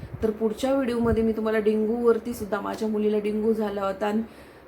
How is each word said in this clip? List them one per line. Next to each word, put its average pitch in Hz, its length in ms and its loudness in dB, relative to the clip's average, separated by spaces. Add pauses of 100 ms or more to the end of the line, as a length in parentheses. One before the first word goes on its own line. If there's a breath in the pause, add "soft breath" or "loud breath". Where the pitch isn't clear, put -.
(240 loud breath)
तर 220 80 2
पुढच्या 220 420 0
व्हिडिओमध्ये 233 500 2
मी 226 80 2
तुम्हाला 220 280 0
डेंग्यूवरती 220 720 2
सुद्धा, 208 280 -6
माझ्या 196 260 -4
मुलीला 214 320 2
डेंग्यू 214 340 2
झाला 202 320 -2
होता 196 220 -2
आणि 208 140 0 (460 loud breath)